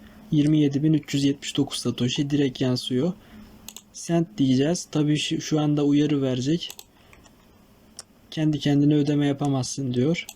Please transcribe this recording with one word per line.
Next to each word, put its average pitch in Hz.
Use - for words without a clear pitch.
yirmi 151
yedi 139
bin 156
üç 147
yüz 139
yetmiş -
dokuz 139
satoshi 127
direkt 139
yansıyor. 131
Send 170
diyeceğiz. 139
Tabii 151
şu, 160
şu 156
anda 147
uyarı 143
verecek. 131
"Kendi 156
kendine 143
ödeme 147
yapamazsın." 139
diyor. 139